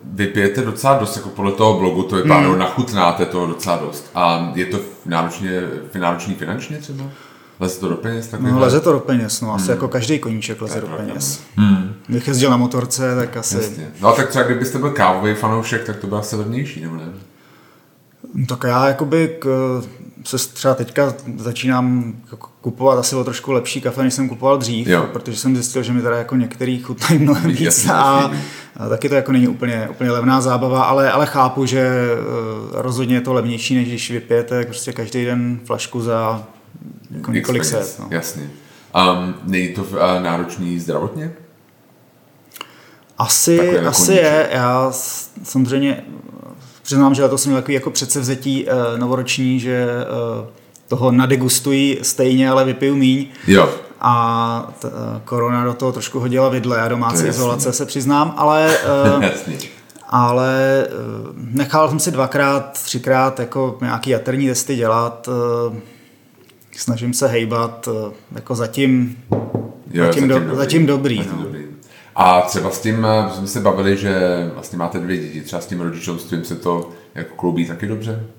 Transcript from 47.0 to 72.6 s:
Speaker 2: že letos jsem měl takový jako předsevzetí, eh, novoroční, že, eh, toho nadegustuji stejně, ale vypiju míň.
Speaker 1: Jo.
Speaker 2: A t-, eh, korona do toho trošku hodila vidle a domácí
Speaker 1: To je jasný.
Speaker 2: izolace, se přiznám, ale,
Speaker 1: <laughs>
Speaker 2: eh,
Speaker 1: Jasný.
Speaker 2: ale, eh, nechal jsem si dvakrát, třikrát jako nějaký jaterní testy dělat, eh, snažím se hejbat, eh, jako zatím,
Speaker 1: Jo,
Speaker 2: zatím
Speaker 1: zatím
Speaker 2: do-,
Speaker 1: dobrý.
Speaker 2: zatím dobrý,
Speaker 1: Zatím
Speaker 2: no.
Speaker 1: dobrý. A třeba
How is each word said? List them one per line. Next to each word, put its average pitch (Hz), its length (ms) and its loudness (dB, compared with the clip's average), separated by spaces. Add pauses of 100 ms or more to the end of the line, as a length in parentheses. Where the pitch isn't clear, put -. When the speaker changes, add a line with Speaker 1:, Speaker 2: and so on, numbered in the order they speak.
Speaker 2:
že 139 80 2
letos 131 200 4
jsem 143 80 0
měl 131 100 2
takový 135 140 -2
jako 135 160 0
předsevzetí, 135 800 -2
eh, 120 280 0
novoroční, 127 640 0
že, 123 260 -2 (580)
eh, 117 40 -14 (400)
toho 123 240 2
nadegustuji 131 920 4
stejně, 131 480 2
ale 131 160 4
vypiju 139 300 0
míň. 135 300 4 (220)
Speaker 1:
Jo. 190 220 8 (320)
Speaker 2:
A 117 760 2
t-, 123 80 -8
eh, 113 380 -8
korona 120 400 -2
do 123 80 -2
toho 127 180 -2
trošku - 280 -6
hodila 127 300 2
vidle 123 320 0
a 113 60 0
domácí 120 300 0
Speaker 1:
To 82 40 2
je 80 60 2
jasný. 123 120 -2
Speaker 2:
izolace, 123 340 0
se 147 120 -2
přiznám, 143 520 2
ale, 156 400 4
Speaker 1:
<laughs> 139 440 4
Speaker 2:
eh, 101 40 2
Speaker 1:
Jasný. 80 320 -4 (520)
Speaker 2:
ale, 131 760 2
eh, - 40 -2 (480)
nechal 135 540 0
jsem 147 100 0
si 170 120 0
dvakrát, 139 600 0 (120)
třikrát 131 560 0
jako 123 420 -4
nějaký 120 280 -4
jaterní 131 380 0
testy 127 280 -2
dělat, 117 540 0 (420)
eh, 113 80 -10 (1000)
snažím 120 360 -4
se 135 140 2
hejbat, 117 640 -2 (200)
eh, - 20 -16 (240)
jako 113 200 -6
zatím, 123 640 0 (720)
Speaker 1:
Jo, 85 140 2
Speaker 2:
zatím 85 160 4
Speaker 1:
zatím 135 60 4
Speaker 2:
do-, 131 120 4
Speaker 1:
dobrý. 80 180 -4
Speaker 2:
zatím 151 280 4
dobrý, 139 320 2
Speaker 1:
Zatím 95 200 -4
Speaker 2:
no. 80 60 -6
Speaker 1:
dobrý. 76 180 -10 (540)
A 90 260 6
třeba 90 300 0